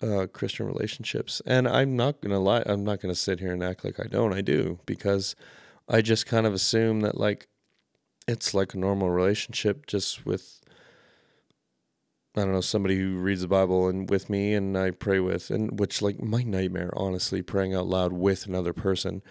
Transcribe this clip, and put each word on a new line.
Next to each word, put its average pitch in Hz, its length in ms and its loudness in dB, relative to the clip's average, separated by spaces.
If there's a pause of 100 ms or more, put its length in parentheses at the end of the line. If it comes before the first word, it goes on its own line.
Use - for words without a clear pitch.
uh, 101 300 0
Christian 107 340 -6
relationships. - 800 -6
And 127 220 4
I'm 131 260 4
not 127 260 0
gonna 101 200 0
lie, 104 260 4
I'm 101 160 -2
not 104 180 -2
gonna 90 140 -4
sit 92 240 -2
here 92 140 -4
and 90 100 -4
act 90 220 -4
like 98 160 -6
I - 80 -6
don't. 110 240 0
I 98 80 -2
do, 87 440 0
because 98 520 -2 (520)
I 113 140 6
just 107 240 2
kind 113 180 2
of 107 80 2
assume 110 500 2
that, 104 140 0
like, 104 300 -2 (800)
it's - 260 -2
like 98 220 0
a 95 40 -6
normal 95 320 2
relationship, 101 760 0
just - 400 -4
with, - 340 -6 (1800)
I 107 40 2
don't 98 120 2
know, 92 100 2
somebody 95 360 0
who 95 200 -2
reads 92 240 0
the 90 60 -4
Bible 92 400 4
and 95 220 -2
with 98 180 0
me 101 260 0
and 98 220 0
I 95 140 0
pray 95 300 0
with, 92 300 -2
and 107 280 -2
which, 104 240 -2
like, 104 180 0
my 113 220 0
nightmare, 92 540 -2
honestly, 95 460 -2
praying 95 320 0
out 92 120 0
loud 92 260 0
with 92 320 0
another 90 280 -2
person. 92 580 -2